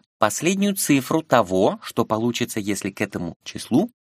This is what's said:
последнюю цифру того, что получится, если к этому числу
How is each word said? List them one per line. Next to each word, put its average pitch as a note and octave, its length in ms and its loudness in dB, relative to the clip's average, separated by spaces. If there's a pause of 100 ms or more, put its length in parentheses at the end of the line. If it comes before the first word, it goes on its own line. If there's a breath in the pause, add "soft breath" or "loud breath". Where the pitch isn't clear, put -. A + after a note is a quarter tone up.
(200)
последнюю G3 580 0
цифру D3 440 0
того, A#2 640 2
что - 220 -2
получится, A2+ 560 -2
если G2 300 -4
к - 100 -10
этому F2+ 420 -4
числу - 480 0 (140)